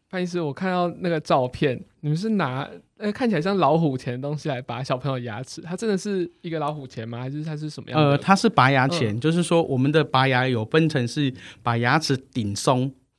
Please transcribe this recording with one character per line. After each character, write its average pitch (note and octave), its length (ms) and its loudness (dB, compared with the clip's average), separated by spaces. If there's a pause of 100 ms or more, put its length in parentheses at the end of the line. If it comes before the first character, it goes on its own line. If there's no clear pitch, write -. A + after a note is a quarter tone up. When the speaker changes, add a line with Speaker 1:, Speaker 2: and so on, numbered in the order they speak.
Speaker 1:
范 F#3 120 -6
医 F3+ 60 -2
师， F3 140 -4
我 D3 120 -2
看 F#3 180 -4
到 F3+ 180 2 (100)
那 F3+ 100 -4
个 D#3+ 120 0
照 C#3+ 260 2
片， B2+ 340 -2 (200)
你 D3+ 80 -4
们 D3+ 100 0
是 A3 120 -2
拿， C#3+ 380 -2 (280)
呃， G#3 160 -4
看 A#3+ 160 -2
起 G#3 80 0
来 D3+ 40 2
像 G3 160 0
老 D#3 220 4
虎 D3 180 2
钳 B2+ 180 -6
的 B2 40 -8
东 C#3+ 180 -6
西 D3 120 -6
来 B2+ 120 -4
拔 B2 220 -8
小 C3+ 140 -2
朋 C3 120 -6
友 C3+ 120 -2
牙 A#2 200 -8
齿， - 200 -14
它 F3+ 160 -10
真 A3+ 120 -4
的 G3 80 0
是 F#3 320 -4 (120)
一 E3+ 100 -10
个 D#3+ 80 -4
老 D3+ 160 -4
虎 D3 100 -12
钳 A2+ 240 -10
吗？ A#2 120 -8
还 C3 100 -8
是 D3+ 140 -8
它 D#3 120 -8
是 D3+ 140 -8
什 C#3+ 100 -14
么 - 100 -16
样 D#3 100 2
的？ D3 100 6
Speaker 2:
呃， C#3+ 80 4
它 F#3+ 160 4
是 G3 140 4
拔 C3 240 6
牙 C3+ 160 4
钳， C3+ 260 0
Speaker 1:
嗯。 A#2 60 -4
Speaker 2:
就 D3+ 100 2
是 F3 100 2
说 E3+ 220 2
我 C3+ 140 -2
们 C3+ 160 2
的 D#3 100 4
拔 C3+ 240 2
牙 C3 220 2
有 A2+ 160 0
分 D#3+ 240 4
成 B2+ 180 0
是 C3+ 260 -2 (300)
把 A#2 140 0
牙 A#2+ 200 2
齿 D3 200 0
顶 G#2 400 -6
松 C3 360 0 (260)